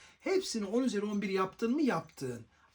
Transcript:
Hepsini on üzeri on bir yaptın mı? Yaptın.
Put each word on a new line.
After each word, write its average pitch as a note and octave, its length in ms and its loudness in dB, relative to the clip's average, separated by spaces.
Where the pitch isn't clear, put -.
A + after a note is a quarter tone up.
Hepsini E4+ 440 0
on G#3+ 180 0
üzeri G#3 220 0
on G#3 180 0
bir G3+ 60 -2
yaptın F#3+ 440 0
mı? D#4 100 2
Yaptın. C#3 640 -2